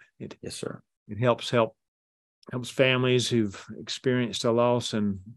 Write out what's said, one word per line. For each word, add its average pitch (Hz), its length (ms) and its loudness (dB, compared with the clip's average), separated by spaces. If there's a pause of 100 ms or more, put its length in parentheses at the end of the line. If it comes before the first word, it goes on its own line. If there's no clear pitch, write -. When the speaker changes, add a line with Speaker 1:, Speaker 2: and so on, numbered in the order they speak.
(180)
Speaker 1:
It 110 240 -12
Speaker 2:
Yes, - 140 -12
sir. - 260 -10 (260)
Speaker 1:
it 101 100 -10
helps, 120 320 2
help, 117 260 2 (760)
helps 127 200 -8
families 127 580 4
who've 110 360 0 (160)
experienced 123 640 -2
a 120 60 2
loss 120 420 2
and 104 280 0 (160)